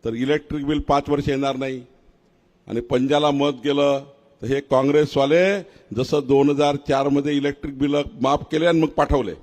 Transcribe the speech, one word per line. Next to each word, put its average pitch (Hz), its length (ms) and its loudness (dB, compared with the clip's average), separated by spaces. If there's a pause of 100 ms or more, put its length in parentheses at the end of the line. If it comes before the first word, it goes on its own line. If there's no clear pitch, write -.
तर 113 80 -4
इलेक्ट्रिक 143 520 -4
बिल 147 140 0
पाच 143 280 0
वर्ष 147 220 -2
येणार 139 260 -2
नाही. 131 260 -6 (840)
आणि 117 140 -4
पंजाला 139 500 0
मत 143 200 0 (120)
गेलं 143 400 0 (380)
तर 113 60 -8
हे 139 120 0
काँग्रेसवाले 147 1000 2 (340)
जसं 131 280 0
दोन 139 260 4
हजार 143 260 2
चार 139 320 -2
मध्ये 143 260 0
इलेक्ट्रिक 143 440 -4
बिल 143 180 0 (260)
माफ 139 300 0
केले 156 140 0
आणि 170 140 4
मग 160 80 2
पाठवले 135 560 0